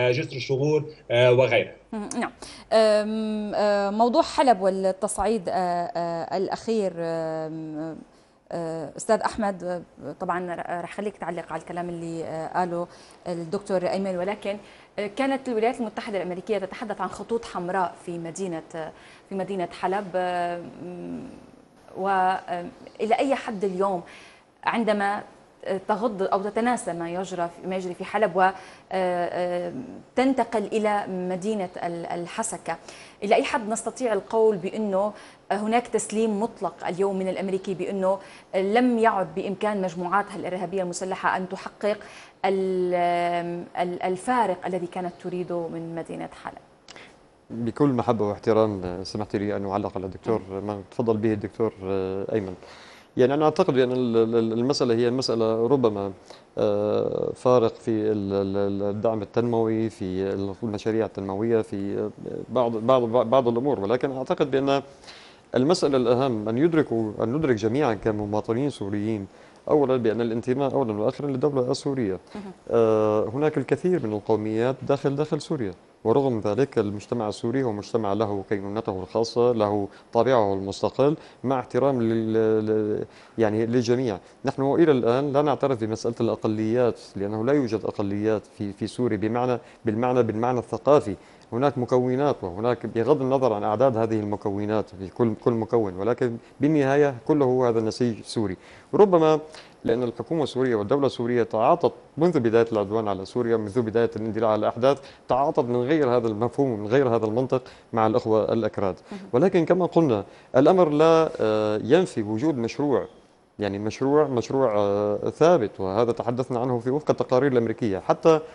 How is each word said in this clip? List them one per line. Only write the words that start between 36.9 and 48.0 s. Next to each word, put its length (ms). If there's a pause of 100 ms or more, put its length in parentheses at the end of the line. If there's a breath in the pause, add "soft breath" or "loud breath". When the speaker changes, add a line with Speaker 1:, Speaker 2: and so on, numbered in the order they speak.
Speaker 2:
من 80
الأمريكي 460
بأنه 460 (360 loud breath)
لم 440
يعد 360
بإمكان 460
مجموعاتها 540
الإرهابية 480
المسلحة 540
أن 120
تحقق 480 (480 loud breath)
ال-، 480 (840)
ال-، 260
الفارق 640
الذي 220
كانت 260 (100)
تريده 440
من 280
مدينة 340 (140)
حلب؟ 140 (920 loud breath)
Speaker 3:
بكل 400
محبة 400